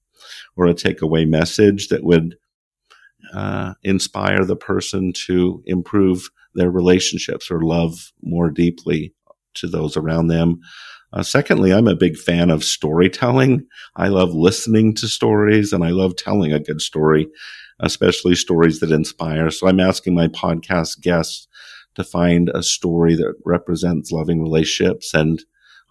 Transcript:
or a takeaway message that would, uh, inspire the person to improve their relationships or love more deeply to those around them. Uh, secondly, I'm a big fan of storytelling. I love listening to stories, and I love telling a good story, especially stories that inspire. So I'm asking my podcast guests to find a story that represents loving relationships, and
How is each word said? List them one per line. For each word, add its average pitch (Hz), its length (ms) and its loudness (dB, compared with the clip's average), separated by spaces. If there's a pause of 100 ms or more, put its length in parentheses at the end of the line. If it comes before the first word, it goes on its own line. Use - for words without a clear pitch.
(580)
or 90 100 2
a 85 60 4
takeaway 80 540 -2
message 101 600 2
that - 160 -2
would, 85 340 2 (960)
uh, 98 500 -8
inspire 98 600 0
the 95 120 -2
person 92 580 -4 (140)
to 90 380 0
improve 92 640 0 (260)
their 90 160 2
relationships 90 800 0
or 85 120 -4
love 82 500 -2 (100)
more 85 280 -2
deeply 82 640 -2 (400)
to - 140 -10
those 80 280 -6
around 80 320 0
them. 85 320 0 (520)
Uh, 92 120 -6
secondly, 98 500 2
I'm 113 140 4
a 95 80 2
big 85 220 0
fan 87 340 0
of 78 120 0
storytelling. 120 1000 0 (300)
I 90 140 -2
love 92 240 2
listening 107 600 2
to 110 120 -6
stories, 107 640 2
and 87 100 0
I 82 60 0
love 92 260 0
telling 92 380 -2
a 76 60 0
good 76 220 -6
story, 78 460 0 (520)
especially 90 560 0
stories 82 440 2
that 80 120 -2
inspire. 80 580 -2
So 92 180 -2
I'm 95 120 4
asking 92 340 0
my 85 140 4
podcast 85 720 -4
guests - 460 -2 (480)
to 95 80 -8
find 87 460 2
a 73 120 -4
story 85 540 0
that - 180 -4 (120)
represents 85 680 -2
loving 82 300 -2
relationships, 80 720 -2
and 80 300 0 (480)